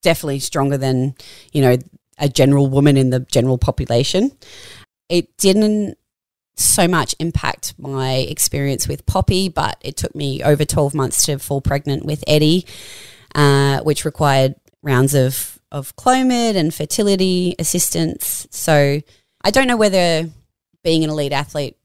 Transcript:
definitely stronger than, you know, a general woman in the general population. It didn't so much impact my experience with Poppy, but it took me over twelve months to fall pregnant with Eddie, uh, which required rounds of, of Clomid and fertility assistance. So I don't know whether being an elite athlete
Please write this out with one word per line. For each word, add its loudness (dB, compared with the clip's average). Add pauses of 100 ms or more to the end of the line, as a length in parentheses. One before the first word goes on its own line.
definitely -2
stronger -2
than, 0 (380)
you 2
know, 4 (400)
a -2
general 4
woman 4
in 2
the 0
general 0
population. 0 (760)
It -2
didn't 2 (600)
so 2
much 0
impact -6
my -4
experience -2
with -6
Poppy, 0
but -4
it -12
took -8
me -6
over 2
twelve -2
months -2
to -4
fall -6
pregnant -2
with -6
Eddie, 4 (680)
uh, 2
which -2
required 0 (260)
rounds 2
of, -2 (120)
of -12
Clomid 2
and 0
fertility 0
assistance. -4
So 0 (420)
I 0
don't 2
know 0
whether 2 (540)
being 2
an -2
elite -2
athlete -6